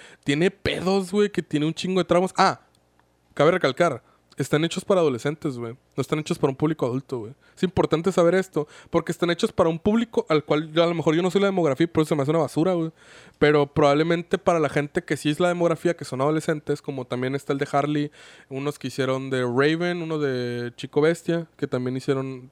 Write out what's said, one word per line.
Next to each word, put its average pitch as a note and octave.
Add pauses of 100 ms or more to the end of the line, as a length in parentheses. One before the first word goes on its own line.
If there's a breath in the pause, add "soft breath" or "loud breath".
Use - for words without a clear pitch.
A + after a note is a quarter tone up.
(240 loud breath)
tiene D#3
pedos, F#3
güey, G#3
que F#3+
tiene D3+
un D#3+
chingo F#3
de F3
traumas. F3+
Ah, F#3 (720)
cabe D3
recalcar, D#3+ (340 soft breath)
están D3
hechos F#3
para F#3+
adolescentes, C#3+
güey. A#2 (220)
No C#3+
están D3+
hechos D#3
para D3
un C3+
público D3+
adulto, B2+
güey. A2 (220 soft breath)
Es -
importante F#3
saber E3+
esto, F#3 (220 loud breath)
porque E3
están -
hechos E3+
para F3
un E3
público A3+
al D3+
cual D#3
yo, E3
a E3
lo E3+
mejor D#3+
yo E3
no F#3
sé G3
la G3+
demografía, E3
por D#3
eso D#3
se E3
me C#3+
hace C#3
una E3
basura, D#3
güey. E3 (480 loud breath)
Pero D3
probablemente D#3+
para F3
la D3
gente -
que D3+
sí D3+
es D3+
la F3
demografía, E3+
que -
son B2+
adolescentes, D3+
como C3+
también B2+
está C#3+
el C#3
de C#3+
Harley, D3 (400 loud breath)
unos C#3
que -
hicieron C3
de C3
Raven, D#3+
uno D#3+
de B2
Chico D3
Bestia, E3+ (100)
que C#3
también B2+
hicieron C3